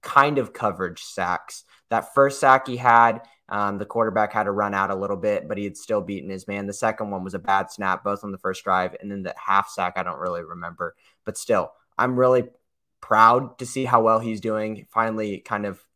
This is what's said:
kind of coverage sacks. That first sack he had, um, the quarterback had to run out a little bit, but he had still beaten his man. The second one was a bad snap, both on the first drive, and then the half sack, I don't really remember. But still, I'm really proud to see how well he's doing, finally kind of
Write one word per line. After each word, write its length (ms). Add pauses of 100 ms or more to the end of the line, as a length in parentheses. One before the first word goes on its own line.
kind 380
of 120
coverage 520
sacks. 600 (260)
That 240
first 260
sack 280
he 100
had, 440 (280)
um, 280
the 80
quarterback 480
had 100
to 80
run 220
out 160
a 60
little 220
bit, 300
but 100
he 80
had 120
still 240
beaten 300
his 160
man. 180
The 80
second 380
one 120
was 120
a 40
bad 320
snap, 320
both 200
on 80
the 80
first 240
drive, 360
and 120
then 100
the 160
half 320
sack, 280
I 60
don't 160
really 240
remember. 520 (300)
But 120
still, 340 (260)
I'm 220
really 260 (560)
proud 580
to 60
see 200
how 160
well 180
he's 220
doing, 480
finally 500
kind 280
of 120 (160)